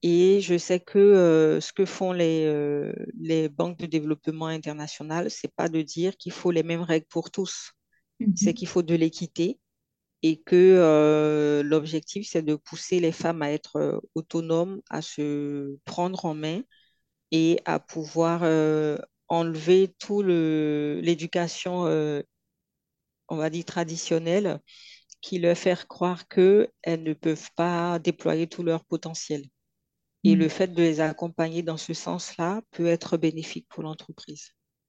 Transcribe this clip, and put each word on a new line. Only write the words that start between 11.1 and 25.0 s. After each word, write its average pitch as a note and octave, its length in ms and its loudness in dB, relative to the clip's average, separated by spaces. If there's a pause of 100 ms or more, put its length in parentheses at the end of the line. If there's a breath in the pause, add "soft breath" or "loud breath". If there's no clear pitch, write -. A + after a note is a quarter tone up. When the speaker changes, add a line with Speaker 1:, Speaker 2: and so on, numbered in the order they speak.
Speaker 1:
l'objectif, D#3 680 -2
c'est E3 120 -2
de D3+ 140 0
pousser - 440 -4
les E3 120 0
femmes E3 300 -4
à D3 100 -2
être, - 240 -6
euh, D3 220 -2 (160)
autonomes, E3 680 -2 (100)
à D#3 120 -6
se C#3+ 840 -6
prendre F3+ 400 -6
en D#3+ 100 -2
main D#3 280 -6 (680)
et E3 340 2
à D#3+ 160 -2
pouvoir, E3 640 -2
euh, D#3 540 2 (300)
enlever E3+ 680 2
tout G3+ 240 -4
le, D#3 800 0
l'éducation, E3+ 840 -2
euh, D3+ 360 0 (1040)
on E3 80 -6
va D#3 140 -2
dire E3 140 -8
traditionnelle, E3 960 -2 (600 loud breath)